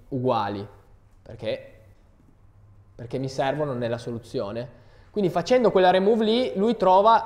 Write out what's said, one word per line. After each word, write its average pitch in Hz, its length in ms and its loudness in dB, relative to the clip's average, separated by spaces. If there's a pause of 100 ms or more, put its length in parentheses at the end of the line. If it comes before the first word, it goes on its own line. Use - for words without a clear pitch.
uguali, 110 560 -4 (560)
perché, - 520 -10 (1200)
perché 120 220 -10
mi 131 100 -6
servono 143 460 -4
nella 120 240 -4
soluzione. 117 720 -8 (420)
Quindi 196 180 -2
facendo 196 420 2
quella 185 200 6
remove 202 320 2
lì, 226 320 0
lui 220 220 0
trova, 196 480 4